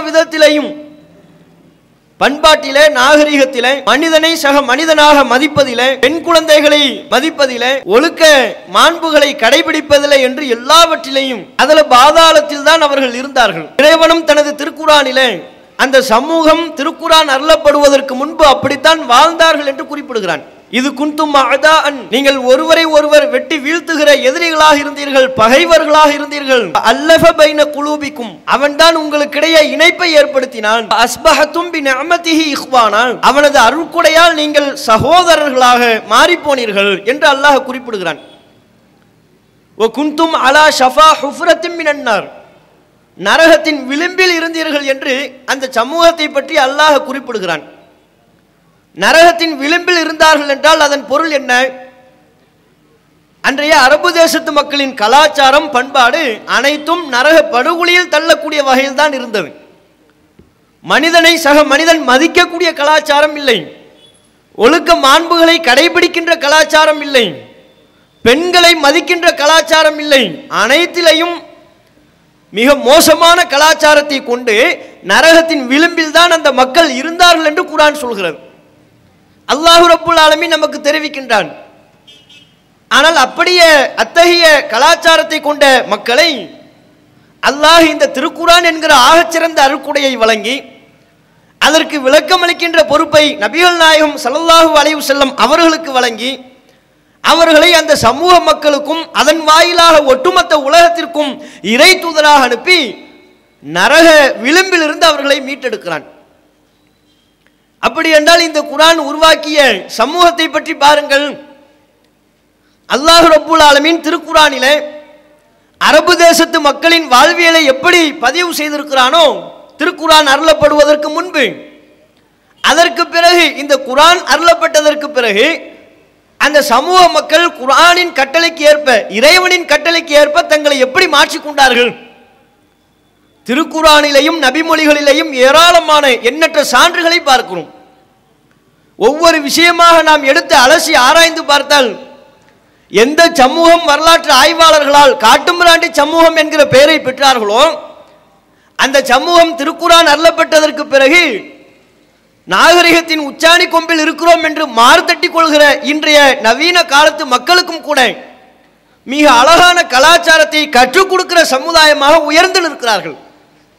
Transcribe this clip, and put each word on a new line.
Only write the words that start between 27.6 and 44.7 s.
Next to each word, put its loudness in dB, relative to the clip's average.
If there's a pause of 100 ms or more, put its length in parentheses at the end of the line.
குலூபிக்கும், -8 (240)
அவன்தான் 0
உங்களுக்கிடையே 0 (120)
இணைப்பை 0 (120)
ஏற்படுத்தினான். -4 (180)
அஸ்பஹத்தும் -2
பி -6
நிஅமதிஹி -2
இஹ்வானா, 0 (260)
அவனது 2
அருட்கொடையால் 0
நீங்கள் -2 (200)
சகோதரர்களாக 2 (220)
மாறிப்போனீர்கள்" 0 (200)
என்று 0
அல்லாஹ் 2
குறிப்பிடுகிறான். -8 (1600)
"வ -2
குந்தும் -4 (120)
அலா 4 (160)
ஷஃபா 4 (140)
ஹுஃப்ரத்தின் -4
மினன் -6
நார், -4 (1040)
நரகத்தின் 2 (140)
விளிம்பில் -2
இருந்தீர்கள்" -6